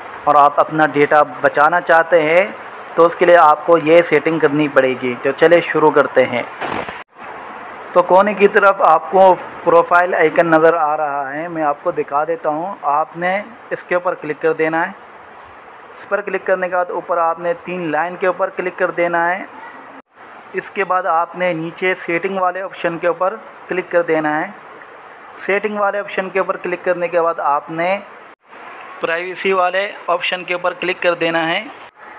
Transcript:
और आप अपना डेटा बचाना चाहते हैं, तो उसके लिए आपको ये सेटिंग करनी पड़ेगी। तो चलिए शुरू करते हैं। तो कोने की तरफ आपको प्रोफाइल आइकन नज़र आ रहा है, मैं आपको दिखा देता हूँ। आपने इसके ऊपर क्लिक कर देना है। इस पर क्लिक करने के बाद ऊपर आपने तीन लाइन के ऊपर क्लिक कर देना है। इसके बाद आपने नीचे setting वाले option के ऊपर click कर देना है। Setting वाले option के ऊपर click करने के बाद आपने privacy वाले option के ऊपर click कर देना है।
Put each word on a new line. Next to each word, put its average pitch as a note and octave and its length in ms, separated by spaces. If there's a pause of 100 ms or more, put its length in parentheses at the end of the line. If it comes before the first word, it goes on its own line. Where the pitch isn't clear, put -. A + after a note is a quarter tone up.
(280)
और D3 80
आप D3 220
अपना D#3 300
डेटा D3 340 (200)
बचाना D3 380
चाहते E3 400
हैं, F3 340 (420)
तो E3 100
उसके E3+ 200
लिए F3 100
आपको D#3 420
ये D#3+ 240
सेटिंग D#3+ 380
करनी D3+ 280
पड़ेगी। C3 480
तो C#3 160
चलिए E3 300
शुरू D3+ 280
करते C#3 340
हैं। B2 200 (1500)
तो F3 100
कोने G3 300
की G3+ 140
तरफ G3 340
आपको F#3 500 (320)
प्रोफाइल F3 500
आइकन D#3+ 400
नज़र D#3+ 220
आ D3+ 180
रहा C#3+ 360
है, D3+ 180
मैं D#3+ 160
आपको C#3+ 280
दिखा D3 320
देता D#3+ 260
हूँ। E3+ 260 (100)
आपने E3+ 560 (300)
इसके F3+ 240
ऊपर F3+ 200
क्लिक D3+ 220
कर D#3+ 160
देना D#3+ 280
है। F#3+ 120 (1000)
इस - 100
पर G3+ 160
क्लिक F#3+ 240
करने F#3 240
के F3+ 80
बाद F3+ 160
ऊपर E3+ 280
आपने E3+ 360
तीन F3 340
लाइन E3 260
के F#3 120
ऊपर F#3 220
क्लिक F3+ 260
कर F3+ 160
देना E3+ 340
है। F#3 200 (1120)
इसके F#3+ 280
बाद F#3 220
आपने E3+ 480
नीचे E3+ 420
setting F3+ 420
वाले F3+ 240
option E3+ 360
के F3 100
ऊपर F3+ 260 (340)
click F3+ 220
कर E3+ 120
देना D#3 280
है। D#3 180 (880)
Setting G3+ 420
वाले G3+ 220
option G3 280
के F#3 120
ऊपर F#3 160
click F3 280
करने F3 240
के E3+ 120
बाद E3 200
आपने D#3+ 480 (1120)
privacy F3 520
वाले F#3 320 (240)
option F3+ 360
के F3 100
ऊपर F3 200
click F3+ 260
कर F3 140
देना E3 280
है। F3 200 (560)